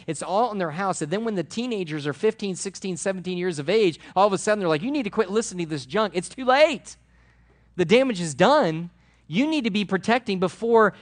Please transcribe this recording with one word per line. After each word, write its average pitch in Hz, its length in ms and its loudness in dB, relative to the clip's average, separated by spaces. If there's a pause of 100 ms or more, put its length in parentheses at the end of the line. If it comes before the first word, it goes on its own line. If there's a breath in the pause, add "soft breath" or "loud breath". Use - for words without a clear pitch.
It's 156 160 -8
all 202 300 0
in 208 80 -6
their 170 100 -2
house. 180 320 -4
And 151 100 -6
then 208 120 -2
when 226 100 -4
the 180 100 -2
teenagers 185 600 -6
are 147 80 -2
fifteen, 214 420 -2
sixteen, 185 400 -8
seventeen 185 440 -4
years 175 180 -2
of 143 120 -4
age, 196 300 2 (160 loud breath)
all 196 120 6
of 196 60 2
a 180 40 0
sudden 214 220 0
they're 185 100 0
like, 156 140 0
"You 262 80 -4
need 294 120 -2
to 202 60 -6
quit 196 220 -2
listening 196 340 -4
to 151 60 -10
this 135 160 -6
junk." 202 280 -2
It's 175 140 -4
too 254 160 -10
late. 269 500 2 (800 soft breath)
The 175 100 0
damage 226 360 4
is 156 140 -4
done. 175 560 4 (360 soft breath)
You 214 200 0
need 311 160 0
to 220 80 -2
be 208 140 0
protecting 196 540 -2
before 220 640 4